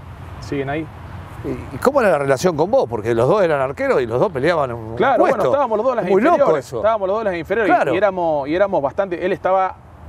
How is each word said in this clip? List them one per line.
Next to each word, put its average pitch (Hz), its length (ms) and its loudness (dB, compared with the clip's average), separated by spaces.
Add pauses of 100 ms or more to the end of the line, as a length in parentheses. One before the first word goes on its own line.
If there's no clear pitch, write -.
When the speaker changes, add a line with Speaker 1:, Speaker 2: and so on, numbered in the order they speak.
(400)
Speaker 1:
siguen 139 300 -6
ahí. 151 160 -4 (580)
Speaker 2:
¿Y, 127 320 -8
y - 20 -10
cómo 277 220 2
era 202 100 4
la 151 80 4
relación 139 380 2
con 165 140 0
vos? 240 180 2
Porque 113 260 -2
los 120 140 4
dos 202 140 4
eran 156 180 2
arqueros 160 420 0
y 120 40 -2
los 117 120 -2
dos 185 140 2
peleaban 139 400 0
un 113 240 -10
Speaker 1:
Claro, 247 220 2
Speaker 2:
puesto. 320 180 4
Speaker 1:
bueno, 165 160 2
estábamos 254 240 0
los 214 80 -2
dos 262 80 2
en 240 100 -2
las 185 80 -4
Speaker 2:
Muy 196 120 4
loco 330 140 6
Speaker 1:
inferiores, 214 300 2
Speaker 2:
eso. 123 120 -10
Speaker 1:
estábamos 202 300 0
los 196 80 0
dos 226 100 -2
en 196 60 0
las 170 60 -4
inferiores 202 360 0
Speaker 2:
Claro. 202 200 2
Speaker 1:
y - 20 0
éramos, 175 520 0
y 160 80 0
éramos 190 260 2
bastante, 170 420 -4
él 190 80 0
estaba 185 440 0 (320)